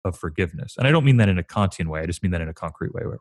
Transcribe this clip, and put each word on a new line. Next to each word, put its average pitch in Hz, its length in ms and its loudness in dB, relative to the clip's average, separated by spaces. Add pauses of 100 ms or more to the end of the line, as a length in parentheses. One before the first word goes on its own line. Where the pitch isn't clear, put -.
of 90 140 -4
forgiveness, - 600 -6
and 131 100 2
I 147 40 6
don't 156 140 4
mean 131 120 6
that 107 120 6
in 92 80 4
a 85 60 -2
Kantian 95 440 -2
way, 78 140 -4
I 80 60 -4
just 85 160 -6
mean 92 80 2
that 85 100 -2
in 80 80 -6
a 80 40 -10
concrete - 400 -8
way, - 120 -6
where - 160 -8